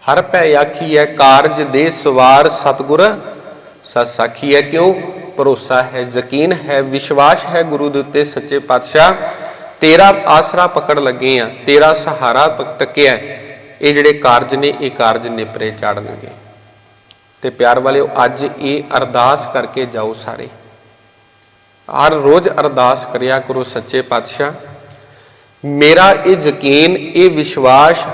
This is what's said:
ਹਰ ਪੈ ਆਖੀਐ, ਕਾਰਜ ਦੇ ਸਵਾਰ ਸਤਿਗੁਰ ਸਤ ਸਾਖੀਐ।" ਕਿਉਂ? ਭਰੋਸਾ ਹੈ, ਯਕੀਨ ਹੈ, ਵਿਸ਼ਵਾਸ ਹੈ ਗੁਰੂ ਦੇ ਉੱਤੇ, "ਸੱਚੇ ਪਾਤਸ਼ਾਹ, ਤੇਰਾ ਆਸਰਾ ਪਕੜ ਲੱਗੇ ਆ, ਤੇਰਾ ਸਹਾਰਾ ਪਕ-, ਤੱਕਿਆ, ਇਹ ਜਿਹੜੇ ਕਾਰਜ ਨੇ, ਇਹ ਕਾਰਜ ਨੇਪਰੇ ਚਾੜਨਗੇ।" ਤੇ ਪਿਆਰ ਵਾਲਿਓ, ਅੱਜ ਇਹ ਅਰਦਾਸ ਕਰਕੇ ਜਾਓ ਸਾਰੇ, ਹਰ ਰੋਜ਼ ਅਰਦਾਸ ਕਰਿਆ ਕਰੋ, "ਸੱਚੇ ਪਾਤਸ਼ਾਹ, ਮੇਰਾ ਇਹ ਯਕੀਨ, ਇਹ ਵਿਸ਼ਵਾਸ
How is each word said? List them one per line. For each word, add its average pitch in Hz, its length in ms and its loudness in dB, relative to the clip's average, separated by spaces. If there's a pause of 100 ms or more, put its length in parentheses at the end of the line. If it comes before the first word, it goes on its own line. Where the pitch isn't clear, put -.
(120)
ਹਰ 147 100 2
ਪੈ 165 320 0
ਆਖੀਐ, 147 520 0
ਕਾਰਜ 143 560 4
ਦੇ 143 280 0
ਸਵਾਰ 135 600 4
ਸਤਿਗੁਰ 151 680 0 (680)
ਸਤ 120 220 -4
ਸਾਖੀਐ।" 139 540 -2
ਕਿਉਂ? 160 320 0 (440)
ਭਰੋਸਾ 131 460 0
ਹੈ, 127 300 -8
ਯਕੀਨ 139 400 -2
ਹੈ, 147 280 -4
ਵਿਸ਼ਵਾਸ 139 640 0
ਹੈ 170 180 -2
ਗੁਰੂ 147 260 -4
ਦੇ 143 100 -4
ਉੱਤੇ, 143 240 -2
"ਸੱਚੇ 143 360 -6
ਪਾਤਸ਼ਾਹ, 151 540 2 (680)
ਤੇਰਾ 180 340 6 (100)
ਆਸਰਾ 165 420 2
ਪਕੜ 151 320 -2
ਲੱਗੇ 127 400 -2
ਆ, 113 120 -6 (140)
ਤੇਰਾ 147 280 4
ਸਹਾਰਾ 139 540 0
ਪਕ-, - 320 -8
ਤੱਕਿਆ, 135 380 0 (640)
ਇਹ 147 120 2
ਜਿਹੜੇ 147 200 4
ਕਾਰਜ 127 420 0
ਨੇ, 143 260 -2
ਇਹ 131 100 -6
ਕਾਰਜ 117 360 -2
ਨੇਪਰੇ 110 440 -8
ਚਾੜਨਗੇ।" 107 560 -8 (1120)
ਤੇ 131 80 -6
ਪਿਆਰ 123 300 2
ਵਾਲਿਓ, 139 300 0 (160)
ਅੱਜ 127 220 -4 (120)
ਇਹ 147 240 -6 (140)
ਅਰਦਾਸ 127 560 0
ਕਰਕੇ 127 320 -6
ਜਾਓ 113 280 -8
ਸਾਰੇ, 120 340 -14 (1400)
ਹਰ 156 220 2
ਰੋਜ਼ 156 340 2
ਅਰਦਾਸ 131 680 -2
ਕਰਿਆ 127 260 -2
ਕਰੋ, 131 240 -6
"ਸੱਚੇ 123 380 -6
ਪਾਤਸ਼ਾਹ, 135 500 -6 (1120)
ਮੇਰਾ 156 460 4
ਇਹ 180 260 2
ਯਕੀਨ, 151 600 0
ਇਹ 165 320 2
ਵਿਸ਼ਵਾਸ 147 680 4 (180)